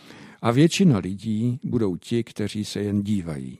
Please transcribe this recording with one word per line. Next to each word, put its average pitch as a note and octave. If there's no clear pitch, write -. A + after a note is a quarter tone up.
A A2+
většina D#3
lidí G#2+
budou A2
ti, A#2
kteří G#2
se -
jen G2+
dívají. E2